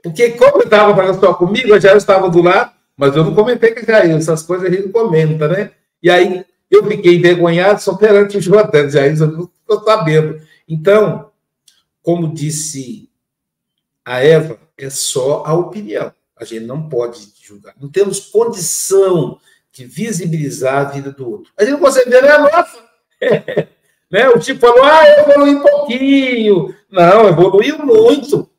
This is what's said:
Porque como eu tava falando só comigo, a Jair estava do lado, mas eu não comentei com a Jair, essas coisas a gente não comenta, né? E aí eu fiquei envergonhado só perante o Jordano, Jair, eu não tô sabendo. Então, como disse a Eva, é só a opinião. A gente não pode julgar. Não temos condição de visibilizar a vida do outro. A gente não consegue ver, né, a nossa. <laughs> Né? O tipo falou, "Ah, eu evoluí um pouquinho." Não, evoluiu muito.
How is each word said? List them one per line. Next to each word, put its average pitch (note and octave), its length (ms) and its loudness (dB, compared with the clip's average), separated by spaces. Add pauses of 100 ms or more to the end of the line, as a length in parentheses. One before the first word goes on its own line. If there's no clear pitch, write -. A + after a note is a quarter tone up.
Porque A#3 300 -2
como B3+ 300 2
eu - 60 -2
tava G#3 260 2
falando F#3+ 240 -2
só - 140 2
comigo, G#3 400 -2
a G3 80 6
Jair G3 160 4
estava F#3+ 320 2
do E3+ 140 2
lado, F#3+ 300 0 (240)
mas C#3 200 0
eu D#3+ 80 2
não G3+ 100 -4
comentei A3+ 400 0
com B3 60 -14
a - 40 -14
Jair, F3+ 320 2
essas D#3+ 260 -4
coisas F#3 240 -6
a F3 40 -2
gente G3 140 -4
não F#3+ 80 -10
comenta, D#3+ 560 -2
né? G3 240 -6 (300)
E E3+ 80 2
aí F3+ 340 0 (260)
eu G3+ 160 4
fiquei F3+ 300 2
envergonhado F3 640 0
só F#3 140 -6
perante G3+ 420 2
o F#3+ 40 -2
Jordano, D#3+ 500 2
Jair, D3 280 0
eu D#3 100 0
não D#3+ 220 -10 (160)
tô G#3+ 160 -2
sabendo. D#3 580 -2 (280)
Então, F3 640 0 (720)
como E3 300 -4
disse C3 760 -12 (960)
a B2+ 180 -4
Eva, D3 360 2 (180)
é C3+ 140 -16
só C#3 560 -6
a D#3 80 -2
opinião. F3 580 -8 (240)
A A2+ 80 -18
gente A2+ 220 -14
não D#3 220 -12
pode A#2+ 440 -10 (100)
julgar. - 380 -20
Não C#3 80 -18
temos F#3 320 -4
condição F#3+ 1160 -4 (340)
de B2 140 -20
visibilizar D#3 920 -6
a C#3 120 -4
vida C#3 220 -14
do C3 180 -14
outro. G#2 260 -16
A G#3 80 0
gente C4+ 80 -2
não C#4+ 80 -4
consegue C4+ 300 0
ver, B3+ 120 4
né, C#4+ 80 4
a D4 80 4
nossa. D#4 460 0 (360)
<laughs> - 540 -6 (360)
Né? A#3+ 180 0
O A#3+ 100 4
tipo - 220 -8
falou, A#3+ 240 6
"Ah, D#4 240 6
eu - 200 6
evoluí C#4+ 280 4
um - 60 -8
pouquinho." B3+ 1120 0 (120)
Não, F#3+ 380 4
evoluiu G3 580 2
muito. A#3 640 2 (100)